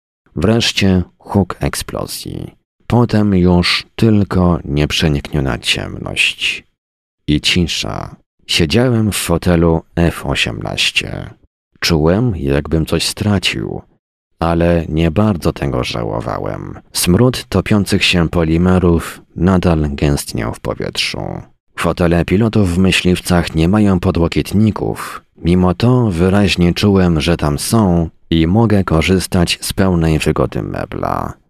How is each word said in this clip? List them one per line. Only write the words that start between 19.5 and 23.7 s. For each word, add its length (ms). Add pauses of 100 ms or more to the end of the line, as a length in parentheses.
gęstniał 640
w 60
powietrzu. 600 (560)
Fotele 480
pilotów 500
w 40
myśliwcach 760
nie 140
mają 320